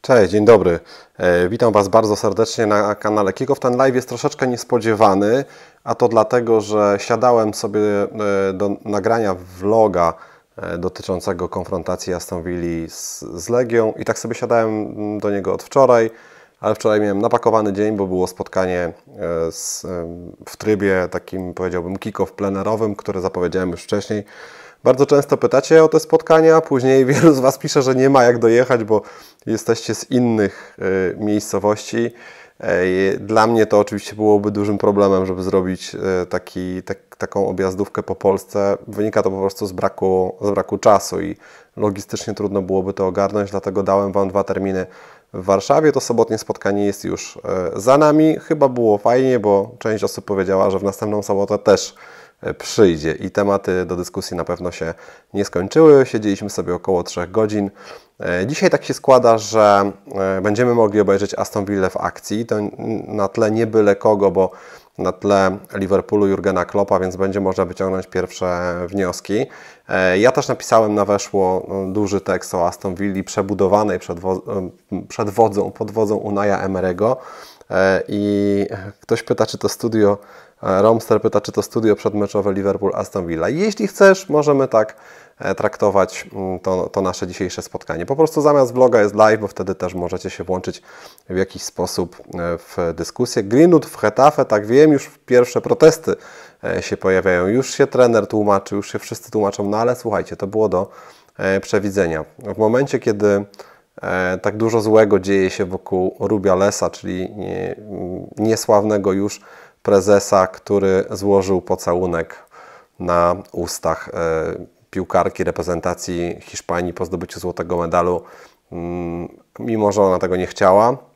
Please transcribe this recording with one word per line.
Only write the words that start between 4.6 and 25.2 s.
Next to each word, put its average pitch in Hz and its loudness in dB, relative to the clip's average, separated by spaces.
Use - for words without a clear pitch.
a 117 -4
to 120 2
dlatego, 113 2
że 104 2
siadałem 117 2
sobie, 107 -4
e, 101 0
do 101 -4
nagrania 104 0
vloga, 95 2
e, 87 -8
dotyczącego 90 -6
konfrontacji 90 -6
Aston 87 -8
Villa 85 -6
z, - -14
z - -14
Legią 117 0
i - -10
tak 113 -2
sobie 117 -8
siadałem, 117 0
mm, 107 -6
do 104 -2
niego 95 -4
od 95 -8
wczoraj, 120 4
ale 104 -2
wczoraj 107 0
miałem 101 -2
napakowany 110 2
dzień, 104 -2
bo 98 -2
było 92 -2
spotkanie, 92 -4
e, 85 -4
z, - -12
em, 87 -10
w - -20
trybie 95 0
takim, 90 -8
powiedziałbym, 90 -6
kick-off 98 -6
plenerowym, 101 -4
które 92 -8
zapowiedziałem 90 -4
już 85 -10
wcześniej. 104 -6
Bardzo 131 4
często 143 2